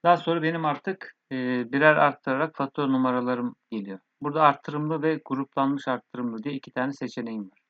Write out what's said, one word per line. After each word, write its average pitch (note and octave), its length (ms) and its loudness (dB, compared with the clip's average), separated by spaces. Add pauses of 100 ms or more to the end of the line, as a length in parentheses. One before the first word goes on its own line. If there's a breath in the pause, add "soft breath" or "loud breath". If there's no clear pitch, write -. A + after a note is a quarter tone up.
Daha F3 120 8
sonra E3+ 260 0
benim D#3+ 220 0
artık, - 520 -4 (160)
e, C3+ 40 -4 (360)
birer D3+ 240 6
arttırarak C#3 600 0
fatura C#3 300 -2
numaralarım B2 680 0 (140)
geliyor. G2 280 -8 (240)
Burada D3 200 0
arttırımlı D3+ 600 2
ve D#3 220 0
gruplanmış C3+ 640 -2
arttırımlı A#2+ 540 -6
diye C#3+ 120 -6
iki - 180 -14
tane C3 200 -2
seçeneğim A#2 520 -8
var. - 240 -20